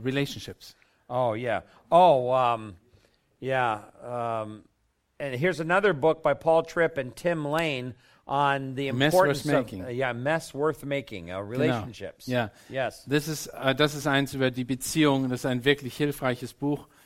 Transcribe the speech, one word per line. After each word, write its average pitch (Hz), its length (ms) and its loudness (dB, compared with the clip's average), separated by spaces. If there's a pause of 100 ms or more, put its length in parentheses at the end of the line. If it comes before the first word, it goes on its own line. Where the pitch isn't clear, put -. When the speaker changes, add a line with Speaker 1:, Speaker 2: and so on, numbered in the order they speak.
Speaker 1:
Relationships. 131 720 -6 (340)
Speaker 2:
Oh, 120 260 0
yeah. 110 260 -2 (300)
Oh, 151 420 6
um, 117 420 2 (680)
yeah, 123 420 0 (180)
um, 113 640 -6 (560)
and 139 160 -6
here's 156 240 0
another 180 340 2
book 151 300 2
by 143 100 4
Paul 165 300 2
Tripp 165 340 0
and 123 180 -6
Tim 165 300 -2
Lane 143 480 -2 (320)
on 139 500 0
the 135 180 -4
Speaker 1:
Mess 139 200 4
Speaker 2:
importance 180 320 4
Speaker 1:
Worth 143 100 2
Speaker 2:
of, 127 100 2
Speaker 1:
Making. 95 200 -10
Speaker 2:
uh, 127 40 -10
yeah, 123 240 -2
mess 139 400 -4
worth 147 320 -2
making, 113 440 -6
uh, 95 120 -6
Speaker 1:
Genau. 104 80 -10
Speaker 2:
relationships. 113 760 -4
Speaker 1:
Ja. 123 240 0 (200)
Speaker 2:
Yes. 123 360 -6
Speaker 1:
Das 143 220 0
ist, 151 200 -6
äh, 135 280 0
das 147 200 2
ist 139 120 -4
eins 139 260 2
über 131 160 2
die 127 140 -6
Beziehungen. 135 640 2
Das 127 120 -2
ist - 40 -4
ein 123 200 0
wirklich 139 300 2
hilfreiches 135 580 -2
Buch, 143 340 -4 (180)